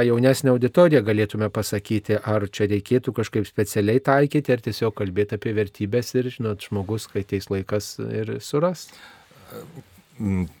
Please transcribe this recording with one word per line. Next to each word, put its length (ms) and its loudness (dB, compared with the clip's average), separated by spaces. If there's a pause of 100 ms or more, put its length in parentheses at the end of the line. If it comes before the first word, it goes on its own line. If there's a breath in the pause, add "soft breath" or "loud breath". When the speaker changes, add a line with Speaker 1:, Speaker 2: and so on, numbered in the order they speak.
Speaker 1:
jaunesnę 460 4
auditoriją 500 6
galėtume 480 0
pasakyti? 720 -2
Ar 240 0
čia 240 -2
reikėtų 460 0
kažkaip 320 -2
specialiai 500 2
taikyti, 560 2
ar 80 -4
tiesiog 320 -4
kalbėti 400 -2
apie 220 -4
vertybes 580 -2
ir, 160 0
žinot, 320 -6
žmogus, 480 -6
kai 160 -4
ateis 240 -4
laikas, 480 -4
ir 400 -6
suras? 480 -4 (1200 loud breath)
Speaker 2:
Mm, 360 -2 (140)